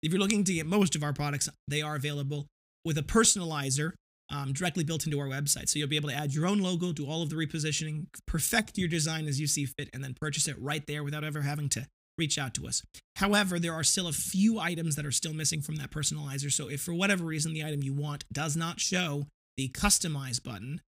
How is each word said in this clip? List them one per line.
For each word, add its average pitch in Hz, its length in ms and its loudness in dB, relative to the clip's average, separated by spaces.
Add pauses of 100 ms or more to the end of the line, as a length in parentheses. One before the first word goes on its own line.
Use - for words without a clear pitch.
If 160 100 0
you're 185 100 2
looking 202 220 4
to 190 100 2
get 160 120 0
most 190 300 4
of 147 80 -2
our 147 100 0
products, 143 340 0 (200)
they 147 160 0
are 151 120 -4
available 143 520 -2 (380)
with 160 120 2
a 156 60 2
personalizer, 160 920 4 (360)
um, 143 240 -4
directly 170 300 0
built 156 220 -2
into 147 140 0
our 143 80 -2
website. 139 420 0
So 151 100 2
you'll 147 80 0
be 147 80 0
able 147 140 0
to 123 60 -2
add 143 180 -2
your 156 120 2
own 202 140 4
logo, 180 320 2
do 143 160 -4
all 160 160 -2
of 151 60 -2
the 156 60 -4
repositioning, 156 720 -2 (220)
perfect 220 500 0
your 180 120 0
design 160 360 0
as 143 140 -2
you 151 80 0
see 143 180 0
fit, 135 280 -8
and 131 100 -8
then 131 160 -8
purchase 151 280 0
it 151 140 -6
right 147 240 -4
there 147 180 -6
without 151 200 -4
ever 151 180 -4
having 143 280 -2
to 127 180 -2 (300)
reach 160 200 0
out 135 180 -4
to - 120 -4
us. - 140 -2 (360)
However, 190 420 4
there 170 140 0
are 160 100 -2
still 180 240 2
a 160 40 -2
few 196 480 4
items 165 360 0
that 147 100 -2
are 143 60 -2
still 156 220 0
missing 156 280 0
from 156 140 -4
that 143 160 -6
personalizer. 143 600 -2
So - 160 0
if 143 140 -4
for 175 120 -4
whatever 185 300 4
reason 160 300 -2
the 156 100 -4
item 147 200 -2
you 135 100 -2
want 147 380 -4
does 151 260 -2
not 165 220 -4
show 156 480 0 (280)
the 131 140 -2
customize 143 720 2
button 123 380 -8 (120)